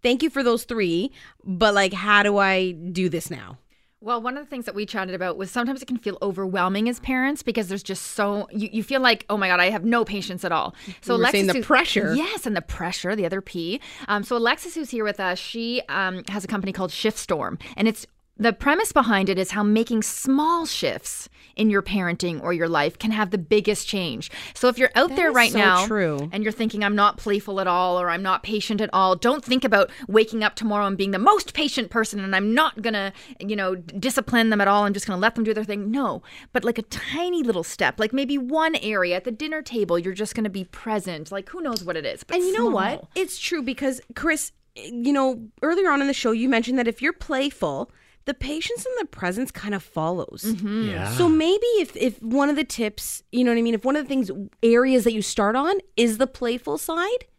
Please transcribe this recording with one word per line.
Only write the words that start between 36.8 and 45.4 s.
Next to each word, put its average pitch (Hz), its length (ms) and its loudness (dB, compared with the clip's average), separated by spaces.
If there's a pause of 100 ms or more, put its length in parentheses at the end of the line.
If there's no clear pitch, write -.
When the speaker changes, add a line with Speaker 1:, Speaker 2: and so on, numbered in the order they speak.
Speaker 2:
tiny 349 580 -4
little 202 220 0
step, - 360 -2
like, 220 140 0
maybe 277 240 -2
one 311 380 0
area 185 400 0
at 185 80 -4
the 247 80 -6
dinner 311 320 -6
table, 202 340 0
you're 180 160 -2
just 202 220 -6
gonna 214 160 -2
be 185 140 -8
present. 180 680 -6
Like, 196 180 -8
who 359 120 -12
knows 233 220 -4
what 165 140 -4
it 147 80 -6
is, - 180 -8
but - 140 -4
Speaker 1:
And 359 80 0
you 381 100 0
know 466 140 2
what? 226 300 0
Speaker 2:
small. - 160 -20
Speaker 1:
It's 370 240 -4
true 311 240 -4
because, 262 360 -4 (160)
Chris, 311 360 -2 (240)
you 240 360 -4
know, 262 300 2 (220)